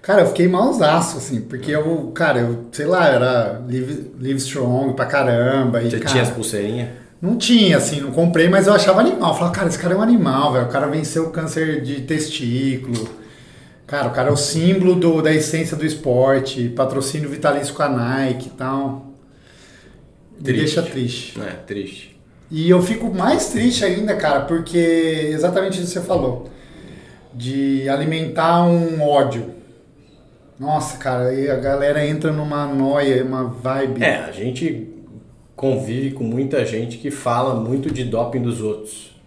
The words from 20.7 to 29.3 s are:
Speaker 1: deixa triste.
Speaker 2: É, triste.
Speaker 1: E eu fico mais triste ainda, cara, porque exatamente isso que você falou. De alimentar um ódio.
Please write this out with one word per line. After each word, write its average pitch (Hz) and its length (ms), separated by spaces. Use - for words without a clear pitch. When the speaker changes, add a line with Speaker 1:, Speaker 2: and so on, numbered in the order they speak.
Speaker 1:
deixa 165 60
triste. - 600
Speaker 2:
É, 95 80
triste. - 520
Speaker 1:
E 165 200
eu 180 100
fico 220 340
mais 208 360
triste 233 340
ainda, 190 320
cara, 143 240
porque 165 380
exatamente 165 1000
isso 175 140
que 175 80
você - 60
falou. 131 420
De 135 540
alimentar 160 760
um 170 380
ódio. 123 420